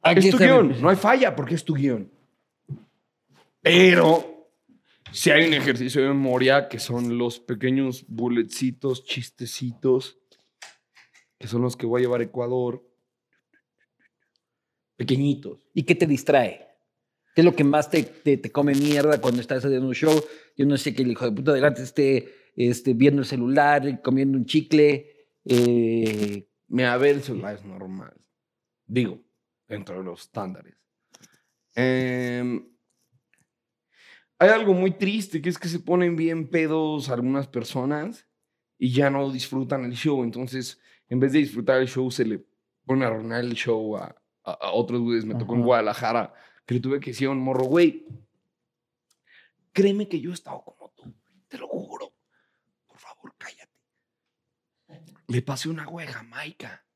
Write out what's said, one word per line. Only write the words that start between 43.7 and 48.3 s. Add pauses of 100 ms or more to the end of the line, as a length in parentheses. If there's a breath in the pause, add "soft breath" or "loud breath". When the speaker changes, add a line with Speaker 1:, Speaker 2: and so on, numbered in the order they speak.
Speaker 2:
a, (280)
a,
a
otros
güeyes.
Me
tocó
en
Speaker 1:
Ajá.
Speaker 2:
Guadalajara, (320 soft breath)
que
le
tuve
que
decir
a
un
morro,
"Güey, (1700 soft breath)